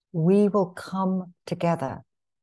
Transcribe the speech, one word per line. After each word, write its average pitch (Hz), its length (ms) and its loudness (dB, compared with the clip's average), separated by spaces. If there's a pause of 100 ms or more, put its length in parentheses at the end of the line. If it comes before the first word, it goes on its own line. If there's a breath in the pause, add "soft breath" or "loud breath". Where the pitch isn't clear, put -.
(120)
we 190 360 4
will 196 180 2
come 185 680 -4 (120)
together 170 580 -4 (380)